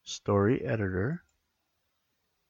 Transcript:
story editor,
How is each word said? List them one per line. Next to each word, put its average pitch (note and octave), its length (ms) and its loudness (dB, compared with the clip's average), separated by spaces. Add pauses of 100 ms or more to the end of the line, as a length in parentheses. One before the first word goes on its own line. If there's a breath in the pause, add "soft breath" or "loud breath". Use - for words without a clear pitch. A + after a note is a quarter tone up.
story G#2 600 0
editor, A2 580 -2 (1300)